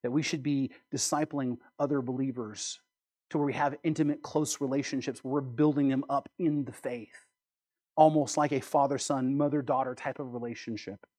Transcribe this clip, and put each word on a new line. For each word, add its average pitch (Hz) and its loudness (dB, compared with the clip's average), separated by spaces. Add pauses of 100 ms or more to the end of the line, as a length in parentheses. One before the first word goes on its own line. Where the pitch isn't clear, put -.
that 123 -2
we 147 2
should 139 -2
be 139 0 (220)
discipling 143 -2 (220)
other 143 2
believers 123 -6 (500)
to 160 0
where 147 2
we 143 0
have 143 0
intimate, 147 2
close - -2
relationships 135 -2
where 131 -4
we're 143 2
building 139 2
them 135 2
up 139 0 (100)
in 151 0
the 120 -12
faith, - -10 (720)
almost 156 6
like 147 2
a 135 2
father-son, 139 0
mother-daughter 139 0
type - -6
of 127 -8
relationship. 117 -8 (120)